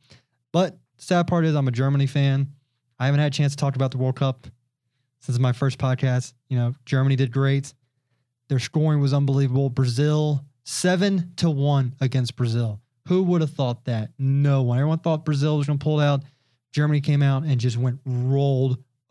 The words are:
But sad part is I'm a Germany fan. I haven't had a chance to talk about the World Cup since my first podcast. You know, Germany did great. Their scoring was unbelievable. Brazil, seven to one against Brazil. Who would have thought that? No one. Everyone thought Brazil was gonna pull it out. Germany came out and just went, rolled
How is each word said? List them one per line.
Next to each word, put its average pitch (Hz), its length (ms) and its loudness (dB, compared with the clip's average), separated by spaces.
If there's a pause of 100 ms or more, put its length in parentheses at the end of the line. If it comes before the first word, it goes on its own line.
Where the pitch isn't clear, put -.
(520)
But 170 280 0 (180)
sad 175 300 0
part 170 180 0
is 156 100 2
I'm 139 120 0
a 127 40 0
Germany 135 360 0
fan. 139 460 0 (440)
I 123 80 -2
haven't 143 140 2
had 151 120 2
a 135 40 -6
chance 143 180 0
to 143 40 -12
talk 139 180 -2
about 131 160 -2
the 131 60 -6
World 127 180 -2
Cup 135 320 -4 (720)
since 120 180 -6
my 127 140 2
first 131 260 -2
podcast. 127 560 -2 (160)
You 131 80 -2
know, 120 180 -2 (100)
Germany 135 300 0
did 127 160 0
great. 135 420 -2 (760)
Their 135 120 0
scoring 151 400 0
was 139 140 2
unbelievable. 135 560 2
Brazil, 143 720 0 (200)
seven 180 760 0
to 175 120 2
one 139 520 0
against 127 340 -2
Brazil. 113 460 -2 (260)
Who 185 160 2
would 175 180 2
have 147 100 -2
thought 123 340 -4
that? 110 320 -4
No 135 460 2
one. 120 160 2
Everyone 156 200 0
thought 160 240 -2
Brazil 151 340 0
was 143 100 -2
gonna 147 100 0
pull 151 240 0
it - 20 4
out. 143 200 2 (480)
Germany 147 280 2
came 143 220 2
out 139 220 2
and 139 160 0
just 117 180 -2
went, 127 280 -2
rolled 131 760 0 (280)